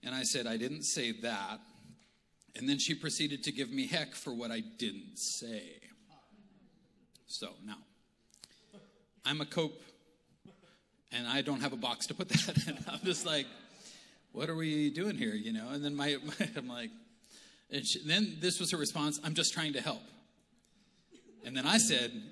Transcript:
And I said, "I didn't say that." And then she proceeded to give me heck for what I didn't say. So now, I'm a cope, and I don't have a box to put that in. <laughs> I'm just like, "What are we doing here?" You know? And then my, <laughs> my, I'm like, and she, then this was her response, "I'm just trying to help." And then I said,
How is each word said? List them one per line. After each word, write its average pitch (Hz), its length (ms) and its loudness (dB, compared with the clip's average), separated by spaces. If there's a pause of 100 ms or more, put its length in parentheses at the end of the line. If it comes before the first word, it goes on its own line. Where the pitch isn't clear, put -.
And 123 120 -6
I 131 80 -2
said, 120 240 2
"I 117 100 0
didn't 143 280 -2
say 120 360 0
that." 107 400 -2 (960)
And 131 120 -2
then 139 120 4
she 160 140 2
proceeded 143 500 -2
to 147 80 -2
give 127 180 -2
me 131 160 0
heck 151 280 0
for 131 200 -6
what 117 160 -4
I 113 100 -2
didn't 107 560 -6
say. 113 460 -4 (1700)
So - 220 -6 (140)
now, 92 140 -12 (1500)
I'm 147 160 2
a 143 60 -2
cope, 160 340 0 (1300)
and 120 160 -2
I 135 140 2
don't 139 180 2
have 139 120 0
a 131 40 -6
box 117 320 -2
to 135 60 -4
put - 160 -2
that - 360 4
in. 151 180 -4
<laughs> - 40 -6
I'm 247 160 -4
just 180 200 2
like, 151 220 2 (840)
"What 156 180 -2
are 165 60 -2
we 151 340 4
doing 196 260 0
here?" 110 180 0
You 110 180 -2
know? 110 160 -2
And 143 160 -2
then 143 100 0
my, 143 260 2
<laughs> - 40 -14
my, 151 320 -2
I'm 127 100 -6
like, 120 240 -6 (840)
and 135 140 -2
she, - 180 2
then 165 360 4
this 180 180 2
was 175 140 0
her 180 40 2
response, 147 460 0
"I'm 156 120 0
just 160 180 4
trying 156 220 0
to 127 60 0
help." 113 220 -2 (1400)
And 127 120 -4
then 131 100 2
I 202 120 8
said, 123 320 6 (220)